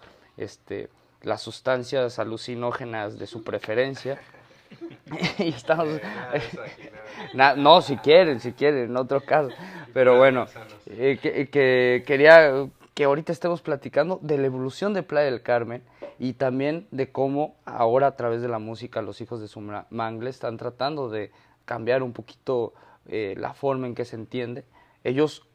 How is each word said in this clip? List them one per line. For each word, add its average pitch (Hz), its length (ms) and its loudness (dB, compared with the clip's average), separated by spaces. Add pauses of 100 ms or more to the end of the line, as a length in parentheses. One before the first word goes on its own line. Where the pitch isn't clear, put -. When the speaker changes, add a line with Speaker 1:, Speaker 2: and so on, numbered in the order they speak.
(380)
Speaker 1:
este, 104 520 -12 (320)
las 107 200 -6
sustancias 123 800 -4
alucinógenas 113 1000 -8
de 101 80 -12
su 113 160 -14
preferencia. 127 800 -4
<laughs> - 60 -20 (1080)
Y 170 100 -2
estamos 160 380 -2
Speaker 2:
Eh, 151 160 -6
nada - 280 -12
de 143 60 -2
eso 143 240 -8
aquí, - 220 -16
nada - 300 -20
de - 80 -16
eso. - 120 -14
Speaker 1:
<laughs> - 0 -
Na-, 131 220 6
no, 147 260 8
si 139 160 -4
quieren, 156 420 6
si 123 140 -8
quieren, 139 380 2
en 123 60 -4
otro 131 240 -2
caso. 143 280 0 (440)
Pero 127 180 6
Speaker 2:
Nada, 123 80 8
Speaker 1:
bueno, 131 280 6
Speaker 2:
sanos. 113 260 -20 (140)
Speaker 1:
eh, 131 340 -2
que, 143 280 -2
que 127 560 4
quería 143 600 8 (260)
que 147 120 0
ahorita 147 260 0
estemos 170 300 -4
platicando 160 600 -2
de 151 160 -2
la 135 80 0
evolución 131 480 -4
de 185 100 -4
Playa 147 280 0
del 113 100 -6
Carmen 120 400 -2 (380)
y 127 140 -4
también 135 580 -4
de 131 200 -6
cómo 139 440 -4 (100)
ahora 120 420 0
a 135 80 -2
través 120 260 -4
de 123 80 -6
la 117 100 -6
música 113 420 -10
los 101 200 -12
hijos 117 200 -12
de 107 60 -14
su 110 140 -18
ma-, 104 280 -14
mangle 113 400 -8
están 120 280 -10
tratando 127 520 -8
de 107 220 -8 (340)
cambiar 120 380 -2
un 120 100 -8
poquito, 117 600 -6 (340)
eh, 101 300 -6
la - 160 -8
forma 131 340 -4
en 120 80 -10
que 120 100 -6
se 117 120 -14
entiende. 120 480 -10 (380)
Ellos 143 500 -2